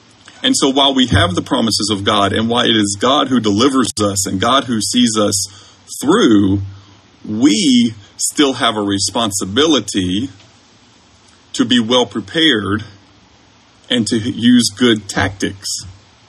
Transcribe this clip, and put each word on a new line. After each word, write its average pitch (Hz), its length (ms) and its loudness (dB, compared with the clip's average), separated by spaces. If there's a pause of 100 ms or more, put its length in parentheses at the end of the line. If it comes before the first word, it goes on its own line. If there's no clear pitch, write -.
(440)
And 131 120 2
so 151 120 2
while 139 260 2
we 127 140 2
have 175 260 2
the 160 80 -2
promises 113 480 -2
of 98 140 -4
God, 101 280 2
and 113 160 0
while 120 160 -4
it 117 120 0
is 101 240 0
God 139 260 2
who 127 140 0
delivers 113 500 0 (100)
us 98 280 -2
and 95 120 -4
God 127 240 0
who 117 160 -4
sees 120 380 0
us 104 160 0 (640)
through, 113 600 2 (640)
we 123 720 2 (220)
still 143 360 0
have 113 240 -2
a 107 40 -2
responsibility 104 1500 -2 (1300)
to 131 100 2
be 120 160 2
well 120 260 2
prepared 110 760 0 (1080)
and 120 160 0
to 117 120 -2
use 120 580 2
good 117 320 0
tactics. 98 600 -6 (600)